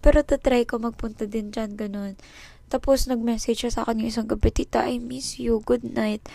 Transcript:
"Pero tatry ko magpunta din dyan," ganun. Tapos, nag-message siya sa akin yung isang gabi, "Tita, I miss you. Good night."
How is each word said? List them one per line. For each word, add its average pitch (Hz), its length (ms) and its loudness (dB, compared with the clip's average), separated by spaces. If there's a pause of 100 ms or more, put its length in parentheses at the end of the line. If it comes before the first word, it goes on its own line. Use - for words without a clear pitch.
"Pero 294 200 8
tatry 254 440 2
ko - 120 -6
magpunta 226 520 -6
din 208 240 -6
dyan," - 240 -8
ganun. 202 400 -8 (560)
Tapos, 262 320 2
nag-message 233 560 0
siya 240 120 -2
sa 233 120 -2
akin 220 160 0
yung 226 80 -2
isang 220 160 -4
gabi, 220 240 2
"Tita, - 400 2
I 247 80 -4
miss 247 400 -10
you. 233 240 0
Good 240 240 0
night." 214 500 -4